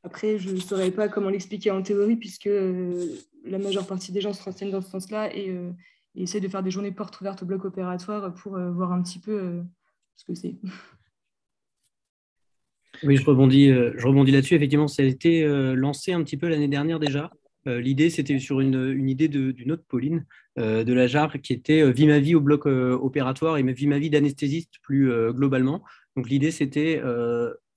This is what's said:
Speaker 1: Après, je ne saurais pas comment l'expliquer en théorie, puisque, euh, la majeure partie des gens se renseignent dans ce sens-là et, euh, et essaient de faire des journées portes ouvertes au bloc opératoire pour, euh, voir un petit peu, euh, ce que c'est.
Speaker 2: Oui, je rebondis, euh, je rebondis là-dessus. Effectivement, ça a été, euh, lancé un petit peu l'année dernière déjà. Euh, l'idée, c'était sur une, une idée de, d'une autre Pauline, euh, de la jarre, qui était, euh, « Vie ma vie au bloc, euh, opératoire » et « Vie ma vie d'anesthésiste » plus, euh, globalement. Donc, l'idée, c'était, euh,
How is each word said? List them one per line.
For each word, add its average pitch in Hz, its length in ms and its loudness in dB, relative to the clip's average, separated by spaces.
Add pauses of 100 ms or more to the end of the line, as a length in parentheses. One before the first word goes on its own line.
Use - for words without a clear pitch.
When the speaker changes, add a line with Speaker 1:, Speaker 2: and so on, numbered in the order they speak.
Speaker 1:
Après, 214 340 -4
je 185 140 -6
ne 185 80 -4
saurais 185 320 -2
pas 208 180 -2
comment 202 220 -4
l'expliquer 202 400 -4
en 190 100 -2
théorie, 208 360 0
puisque, 214 280 -14
euh, 180 640 -2 (380)
la 190 120 -8
majeure 196 300 -4
partie 185 240 -8
des 196 80 -4
gens 202 140 -4
se 196 100 -16
renseignent 196 260 -10
dans 190 120 -4
ce 190 80 -14
sens-là 202 440 -8
et, 196 160 -8
euh, 180 220 -8 (420)
et 185 100 -8
essaient 196 180 -4
de 196 80 -4
faire 190 120 -6
des 190 100 -4
journées 202 200 -6
portes - 300 -12
ouvertes 190 200 -10
au 180 40 -10
bloc 185 180 -6
opératoire 185 680 -8
pour, 190 240 -14
euh, 180 120 -6
voir 175 220 -4
un 180 100 0
petit 175 160 -8
peu, - 140 -10
euh, 180 300 -6 (560)
ce - 80 -20
que 175 100 -8
c'est. 180 200 -10 (2500)
Speaker 2:
Oui, 139 120 6
je 135 80 4
rebondis, 135 460 8
euh, 123 260 4
je 120 100 -6
rebondis 135 280 6
là-dessus. 139 220 4
Effectivement, 147 340 2
ça - 140 0
a - 20 4
été, 160 380 2
euh, 139 300 0
lancé 143 380 -2
un 170 100 0
petit 156 140 -6
peu 170 140 -4
l'année 151 180 0
dernière 147 320 -2
déjà. 143 320 -4 (340)
Euh, 123 140 -4
l'idée, 139 300 2
c'était 143 300 -2
sur 135 200 -2
une, 131 320 0
une 135 180 -2
idée 143 200 0
de, 135 220 -2
d'une 123 200 -6
autre 165 160 -6
Pauline, 139 380 -4 (320)
euh, 110 260 0
de 123 100 0
la 123 140 4
jarre, 147 340 0
qui - 120 -6
était, 156 280 2
euh, « 135 140 8
Vie 151 120 6
ma 147 120 8
vie 156 160 4
au 151 60 6
bloc, 147 260 2
euh, 127 260 2
opératoire » 135 640 -2
et « 135 60 0 (100)
Vie 135 140 -2
ma 143 120 2
vie 156 100 -2
d'anesthésiste » 147 640 0 (100)
plus, 139 260 2
euh, 117 220 2
globalement. 135 500 0 (360)
Donc, 123 120 -4
l'idée, 143 220 2
c'était, 151 500 -2
euh, 120 520 -2 (240)